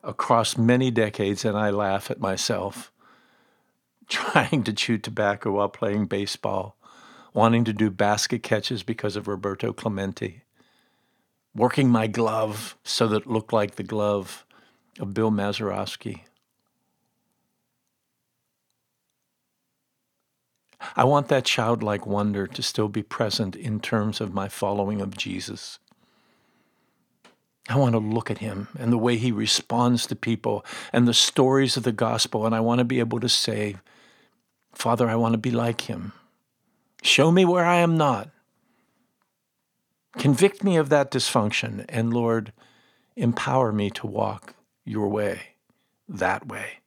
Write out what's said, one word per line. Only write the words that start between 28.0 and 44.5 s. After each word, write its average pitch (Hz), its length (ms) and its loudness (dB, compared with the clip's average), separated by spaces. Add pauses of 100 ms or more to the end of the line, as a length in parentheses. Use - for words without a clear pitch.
look 110 280 -2
at 104 100 -4
him 104 280 -8 (100)
and 120 160 0
the 120 60 4
way 120 180 2
he 120 140 0
responds 120 760 0
to - 80 -6
people 110 500 -4 (260)
and 120 140 6
the 120 80 4
stories 135 600 4
of 123 80 -4
the 123 80 2
gospel, 113 520 0
and 113 120 2
I 113 40 2
want 117 200 4
to 123 40 4
be 123 140 0
able 117 220 0
to 120 80 -2
say, 107 480 -2 (960)
"Father, 117 360 2
I 113 60 0
want 117 200 2
to 113 40 2
be 120 140 -2
like 117 300 -2
him. 101 300 -8 (920)
Show 151 280 6
me 185 140 6
where 175 200 4
I 175 120 6
am 170 200 4
not. 135 340 2 (1900)
Convict 147 460 4
me 190 120 4
of 151 120 2
that 143 240 4
dysfunction, 110 760 0
and 117 240 0
Lord, 117 400 0 (600)
empower 127 580 0
me 104 180 0
to - 180 -8
walk 107 480 -4 (280)